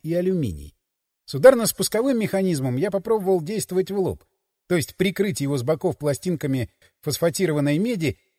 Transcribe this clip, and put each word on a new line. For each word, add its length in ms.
и 100
алюминий. 640
С 80
ударно-спусковым 840
механизмом 580
я 140
попробовал 500
действовать 520
в 60
лоб, 260
то 60
есть 220
прикрыть 440
его 160
с 60
боков 340
пластинками 720
фосфатированной 760
меди 400